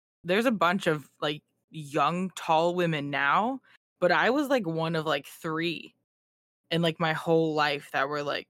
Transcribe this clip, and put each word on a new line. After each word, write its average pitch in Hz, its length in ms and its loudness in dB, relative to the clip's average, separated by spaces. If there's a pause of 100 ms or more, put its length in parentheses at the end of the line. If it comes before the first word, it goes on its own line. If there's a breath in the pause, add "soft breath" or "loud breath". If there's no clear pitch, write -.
(240)
there's 190 220 0
a 262 60 2
bunch 185 360 0
of, 151 220 -2 (120)
like, 151 220 -4 (280)
young, 156 600 -2
tall 170 440 2
women 160 340 0
now, 160 520 0 (380 soft breath)
but 180 120 4
I 170 200 4
was, 277 180 0
like, 233 180 0
one 165 280 -2
of, 156 100 -2
like, 151 220 -2
three 165 680 -6 (760)
in, 165 120 2
like, 165 160 0
my 160 140 0
whole 160 420 0
life 147 380 -2
that 139 160 0
were, 147 140 -4
like, 139 260 -6